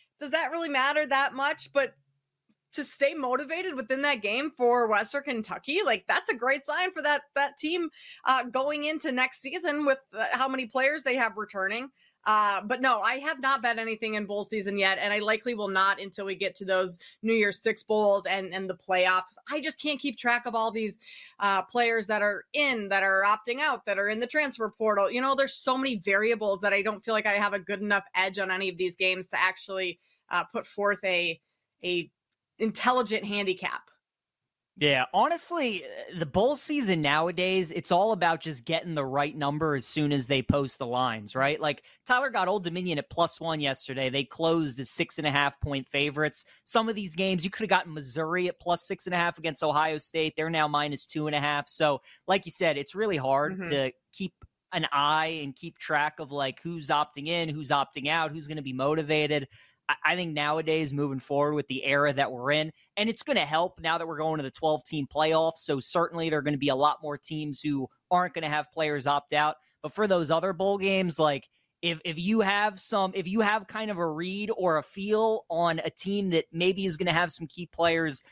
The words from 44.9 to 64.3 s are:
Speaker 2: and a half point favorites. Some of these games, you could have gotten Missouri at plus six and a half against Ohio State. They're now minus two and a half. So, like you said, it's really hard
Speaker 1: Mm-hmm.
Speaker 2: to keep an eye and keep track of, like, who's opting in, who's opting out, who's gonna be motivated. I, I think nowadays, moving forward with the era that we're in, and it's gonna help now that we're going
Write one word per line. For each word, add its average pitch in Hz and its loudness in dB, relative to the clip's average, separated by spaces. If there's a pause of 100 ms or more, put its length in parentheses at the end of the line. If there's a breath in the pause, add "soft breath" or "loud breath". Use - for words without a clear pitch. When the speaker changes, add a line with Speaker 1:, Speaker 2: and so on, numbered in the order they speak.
Speaker 2:
and 151 -2
a 147 0
half 143 0
point 139 -4
favorites. 147 -2 (180 soft breath)
Some 226 2
of 226 -2
these 196 -8
games, 185 0
you 190 -4
could - -6
have 202 -2
gotten 185 2
Missouri 160 -2
at - -6
plus 175 0
six - -6
and 175 -6
a 180 2
half 170 0
against 160 -4
Ohio 156 2
State. 156 -2
They're 160 -2
now 156 2
minus 147 -2
two 151 -4
and 147 0
a 143 0
half. 147 0
So, 147 2 (260 loud breath)
like 190 2
you 165 -10
said, 160 2
it's 139 -8
really 196 0
hard 135 2
Speaker 1:
Mm-hmm. 180 -6
Speaker 2:
to 135 0 (200)
keep 190 -8 (400)
an 165 -2
eye 156 2
and 139 -8
keep 165 -14
track 151 0
of, 143 -12
like, 135 -4
who's 165 -8
opting 147 0
in, 170 -2
who's 143 -4
opting 139 0
out, 160 0
who's 151 -12
gonna 151 -8
be 131 -8
motivated. 147 2 (400 soft breath)
I, 156 2 (180)
I 175 0
think 175 -4
nowadays, 156 0
moving 143 -2
forward 147 0
with 147 -2
the 131 -6
era 143 4
that 127 2
we're 127 -2
in, 156 0 (260 soft breath)
and 214 0
it's - -6
gonna 254 2
help 160 0
now 165 0
that 165 -6
we're 160 -8
going 156 0